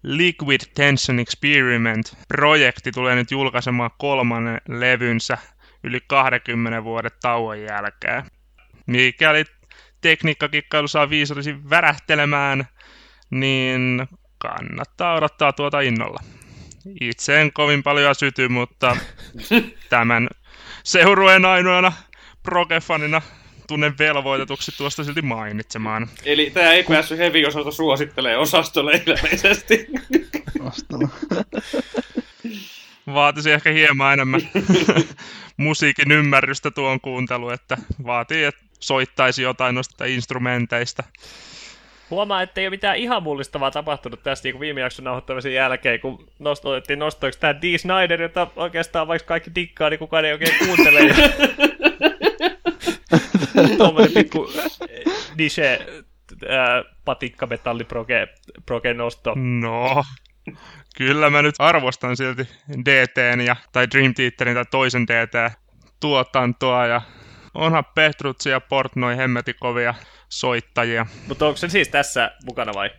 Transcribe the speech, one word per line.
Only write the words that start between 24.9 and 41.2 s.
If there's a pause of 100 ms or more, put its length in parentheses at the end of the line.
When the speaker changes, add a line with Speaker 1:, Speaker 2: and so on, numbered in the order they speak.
Speaker 1:
silti
mainitsemaan. (160)
Speaker 2:
Eli
tää
ei
päässyt
heavy-osalta
suosittelee
osastolle
ilmeisesti. (800)
Speaker 3:
Vastana. (2000)
Speaker 1:
Vaatisi
ehkä
hieman
enemmän (640)
<laughs>
musiikin
ymmärrystä
tuon
kuuntelu,
että (300)
vaatii,
että (200)
soittaisi
jotain
noista
instrumenteista. (1080)